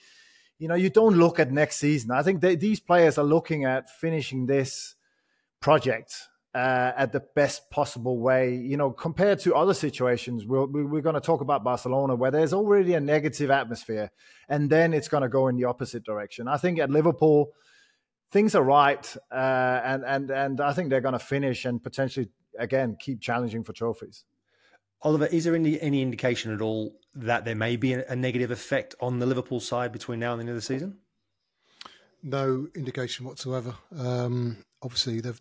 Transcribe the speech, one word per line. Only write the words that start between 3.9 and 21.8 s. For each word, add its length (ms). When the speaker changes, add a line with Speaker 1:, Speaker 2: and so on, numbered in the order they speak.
Speaker 1:
this 500
project, 680
uh, 420
at 160
the 100
best 360
possible 480
way. 340
You 240
know, 140
compared 480
to 160
other 180
situations, 720
we'll, 220
we, 160
we're 180
gonna 200
talk 200
about 220
Barcelona, 520
where 160
there's 220
already 400
a 60
negative 500
atmosphere, 640
and 220
then 240
it's 140
gonna 220
go 180
in 80
the 100
opposite 380
direction. 440
I 100
think 200
at 120
Liverpool, 640
things 220
are 100
right, 520
uh, 520
and, 220
and, 240
and 320
I 120
think 160
they're 120
gonna 180
finish 460
and 160